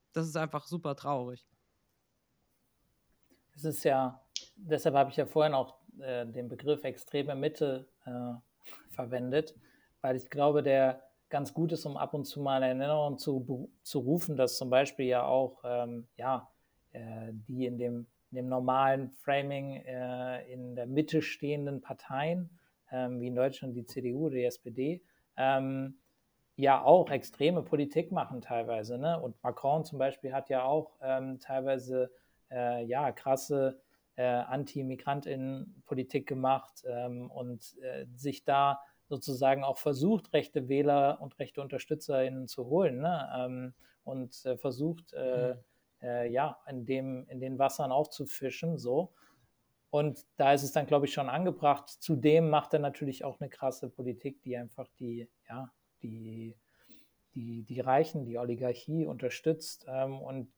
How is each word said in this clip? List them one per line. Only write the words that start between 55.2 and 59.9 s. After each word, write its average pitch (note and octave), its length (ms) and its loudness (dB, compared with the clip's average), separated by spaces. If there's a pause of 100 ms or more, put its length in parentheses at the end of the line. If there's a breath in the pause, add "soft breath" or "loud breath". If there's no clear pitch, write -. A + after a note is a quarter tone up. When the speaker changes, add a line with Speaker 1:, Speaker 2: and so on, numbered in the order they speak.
Speaker 2:
ja, B2+ 220 -12 (320)
die, A2+ 520 -12 (800 soft breath)
die, A#2 300 -8
die B2+ 160 -8
Reichen, C3+ 460 2
die A#2 120 -6
Oligarchie B2 720 -2
unterstützt, B2+ 800 -2
ähm, C3+ 340 -4